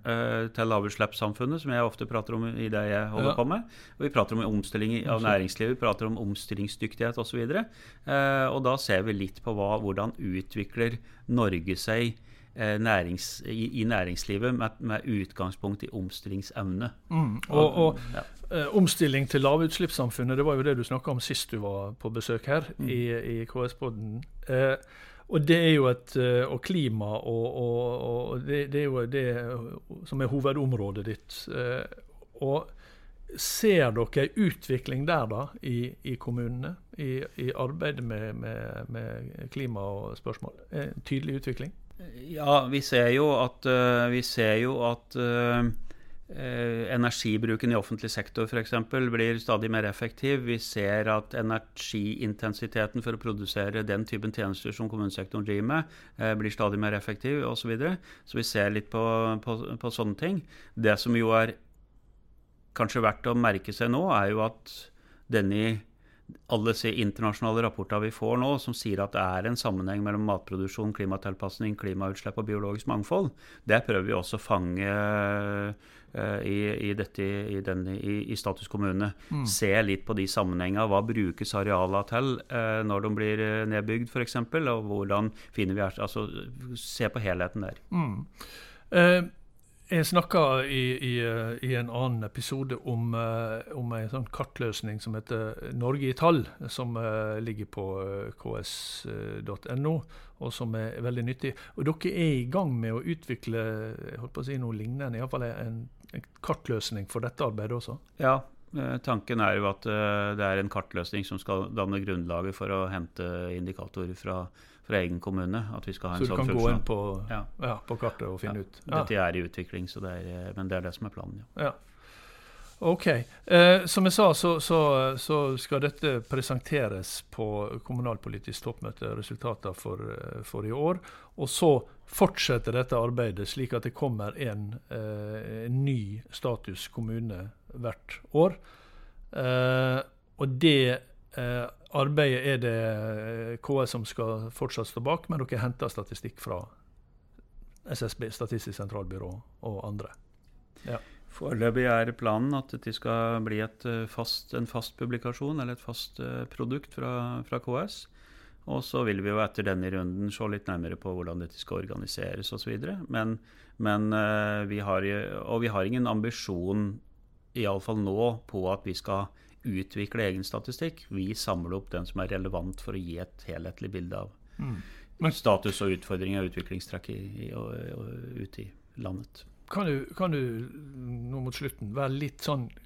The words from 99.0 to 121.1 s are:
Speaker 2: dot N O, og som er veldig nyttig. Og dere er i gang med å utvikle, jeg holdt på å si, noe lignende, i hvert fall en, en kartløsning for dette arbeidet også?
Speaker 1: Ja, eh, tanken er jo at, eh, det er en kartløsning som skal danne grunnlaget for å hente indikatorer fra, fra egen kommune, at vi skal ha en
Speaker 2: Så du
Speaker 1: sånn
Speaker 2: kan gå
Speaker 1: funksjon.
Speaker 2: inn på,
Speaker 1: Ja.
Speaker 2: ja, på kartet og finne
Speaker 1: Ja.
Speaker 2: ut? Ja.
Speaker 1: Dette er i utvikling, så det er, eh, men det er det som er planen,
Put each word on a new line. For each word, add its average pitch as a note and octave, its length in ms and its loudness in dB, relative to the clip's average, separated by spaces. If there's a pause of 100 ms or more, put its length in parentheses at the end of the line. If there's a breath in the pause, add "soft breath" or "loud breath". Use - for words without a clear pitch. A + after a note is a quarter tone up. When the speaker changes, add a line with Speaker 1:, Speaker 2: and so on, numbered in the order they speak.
Speaker 2:
dot G#2 260 -10
N C3 160 -2
O, D#3+ 160 2 (400 loud breath)
og B2 120 -4
som A2+ 220 -4
er A2+ 260 -4
veldig B2 220 -2
nyttig. B2+ 300 -4 (240 loud breath)
Og C#3+ 80 -2
dere D#3+ 260 0
er E3+ 300 2
i A#2+ 100 -4
gang E3+ 240 2
med A2+ 220 0
å C3 60 -6
utvikle, B2 600 -4 (480)
jeg A2+ 80 -10
holdt B2 140 -10
på C#3+ 100 -6
å B2+ 60 -6
si, C#3 80 -4
noe A#2+ 180 -4
lignende, A#2+ 400 -4
i A2+ 80 -4
hvert C3 80 -8
fall B2 160 -2
en, A2+ 320 -6 (340)
en - 160 -10 (140)
kartløsning A2 640 -2
for A#2 160 -4
dette B2 240 -2
arbeidet A2 320 -4
også? - 180 -8 (220)
Speaker 1:
Ja, C3+ 220 4 (340)
eh, B2+ 240 -2
tanken A#2 400 -2
er G2 160 4
jo G2+ 160 2
at, - 160 -8
eh, G#2 480 2
det G2+ 160 2
er F#2+ 80 2
en G2+ 100 0
kartløsning G2 560 -4
som F#2+ 140 -6
skal F#2+ 320 -2
danne G2 320 0
grunnlaget F2 560 -2
for F#2 80 -2
å F#2+ 240 0
hente F2+ 320 -6 (320)
indikatorer F#2 600 -6
fra, F#2 280 -4 (440 loud breath)
fra G#2 140 4
egen F2 180 0
kommune, F#2+ 460 0 (100)
at A2 80 -8
vi G2 80 -6
skal F#2 200 -6
ha F2 40 -2
en F2+ 60 -2
Speaker 2:
Så B2+ 80 2
du - 20 -2
Speaker 1:
sånn C3 140 2
Speaker 2:
kan B2+ 100 2
gå A#2+ 60 4
Speaker 1:
funksjon. A#2 160 6
Speaker 2:
inn - 100 2
på, A2 120 0 (300)
Speaker 1:
Ja. A2 120 -4 (180)
Speaker 2:
ja, B2 140 -2 (120)
på A#2 140 -4
kartet A2+ 300 -4
og F#2 100 -6
finne G#2 220 -4
Speaker 1:
Ja. - 0 -
Speaker 2:
ut? - 240 -14
Ja. D3+ 180 0
Speaker 1:
Dette A2 140 0
er F2 180 2
i F2+ 80 0
utvikling, F2+ 460 -8
så - 100 -12
det F#2+ 140 -8
er, F2+ 340 -8
eh, F#2+ 80 -10
men F#2+ 140 -4
det F#2 80 0
er F2+ 40 -2
det F2+ 120 -6
som - 140 -8
er - 20 -10
planen, F#2+ 340 -12 (140)